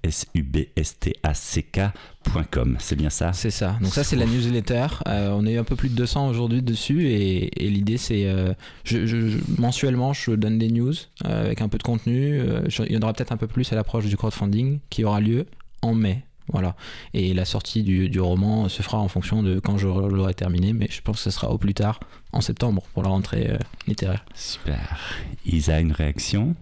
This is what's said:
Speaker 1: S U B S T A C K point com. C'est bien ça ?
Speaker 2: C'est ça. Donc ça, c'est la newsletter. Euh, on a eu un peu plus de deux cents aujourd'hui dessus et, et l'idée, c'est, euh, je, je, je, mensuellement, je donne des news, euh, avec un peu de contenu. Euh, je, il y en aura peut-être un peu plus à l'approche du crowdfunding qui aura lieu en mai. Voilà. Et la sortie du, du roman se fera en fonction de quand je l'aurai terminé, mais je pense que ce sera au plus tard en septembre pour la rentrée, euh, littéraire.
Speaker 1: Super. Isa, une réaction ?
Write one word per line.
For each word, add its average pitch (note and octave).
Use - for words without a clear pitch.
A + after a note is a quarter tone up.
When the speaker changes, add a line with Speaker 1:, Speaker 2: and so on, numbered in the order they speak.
Speaker 1:
S D#2+
U D#2+
B C2+
S -
T -
A D2+
C -
K G2
point -
com. B1
C'est -
bien D2
ça ? E2+
Speaker 2:
C'est G#2
ça. G2+
Donc F#2+
ça, C#3+
c'est D3
la A#2
newsletter. A#2+
Euh, G2+
on G#2
a A2
eu A#2
un A#2
peu B2
plus C3
de A#2+
deux B2
cents C#3
aujourd'hui A#2+
dessus C#3
et, F#2+
et G#2
l'idée, G2+
c'est, G#2
euh, F#2
je, A#2
je, A2+
je, G#2+
mensuellement, B2
je -
donne G#2+
des A2+
news, A#2+
euh, A2
avec A2
un A2
peu A2
de -
contenu. B2+
Euh, A#2
je, A2
il -
y A2
en G#2+
aura A2
peut-être -
un A2+
peu A2
plus B2
à A2+
l'approche A2
du G2+
crowdfunding A2
qui -
aura G#2
lieu A#2
en A#2
mai. A2
Voilà. F#2
Et F#2
la F#2
sortie -
du, F#2
du F#2+
roman G2
se -
fera A2
en G#2
fonction G#2+
de F#2+
quand G2+
je G2
l'aurai F#2+
terminé, F2+
mais G#2+
je -
pense A2+
que -
ce A2
sera -
au G#2
plus G2
tard G#2+
en A#2
septembre G#2
pour -
la F#2+
rentrée, G2
euh, A2+
littéraire. G2
Speaker 1:
Super. -
Isa, D#2+
une E2
réaction ? G2+